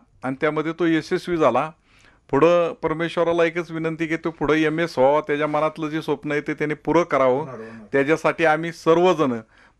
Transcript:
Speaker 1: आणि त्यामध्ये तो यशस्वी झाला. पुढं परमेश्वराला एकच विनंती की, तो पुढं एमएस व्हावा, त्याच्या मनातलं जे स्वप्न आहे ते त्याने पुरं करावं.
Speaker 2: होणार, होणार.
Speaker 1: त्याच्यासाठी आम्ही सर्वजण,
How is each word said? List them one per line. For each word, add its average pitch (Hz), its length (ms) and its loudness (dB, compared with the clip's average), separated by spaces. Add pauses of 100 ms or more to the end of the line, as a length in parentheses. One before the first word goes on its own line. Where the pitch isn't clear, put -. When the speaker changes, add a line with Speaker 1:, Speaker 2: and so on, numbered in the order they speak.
(240)
Speaker 1:
आणि 131 180 -6
त्यामध्ये 156 300 -2
तो 175 140 -2
यशस्वी 165 520 -2
झाला. 143 340 2 (580)
पुढं 165 440 2
परमेश्वराला 165 720 -2
एकच 165 260 -4
विनंती 160 360 -4
की, 160 80 -2
तो 165 140 -4
पुढं 151 240 -2
एमएस 156 460 0
व्हावा, 143 220 4
त्याच्या 151 260 -2
मनातलं 151 420 -2
जे 156 120 -6
स्वप्न 147 300 -6
आहे 147 100 -2
ते 151 120 -6
त्याने 151 200 -4
पुरं 170 300 0
करावं. 135 360 2
Speaker 2:
होणार, 156 160 -10
होणार. - 360 -18
Speaker 1:
त्याच्यासाठी 151 540 2
आम्ही 160 260 2
सर्वजण, 165 600 2 (480)